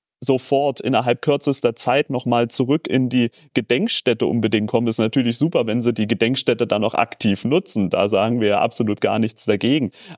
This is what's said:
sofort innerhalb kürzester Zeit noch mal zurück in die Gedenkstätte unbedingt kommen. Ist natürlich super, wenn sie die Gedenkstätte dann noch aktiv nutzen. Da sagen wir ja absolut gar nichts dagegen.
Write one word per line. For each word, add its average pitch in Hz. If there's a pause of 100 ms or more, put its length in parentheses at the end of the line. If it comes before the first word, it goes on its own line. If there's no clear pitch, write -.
(200)
sofort 135
innerhalb 123
kürzester 143
Zeit 139
noch 127
mal 120
zurück 135
in 127
die 120 (240)
Gedenkstätte 127
unbedingt 107
kommen. 117
Ist 113
natürlich 117
super, 147
wenn 113
sie 117
die 110
Gedenkstätte 117
dann 104
noch 104
aktiv -
nutzen. 120
Da 101
sagen 110
wir 107
ja 101
absolut 110
gar 110
nichts -
dagegen. 113 (260)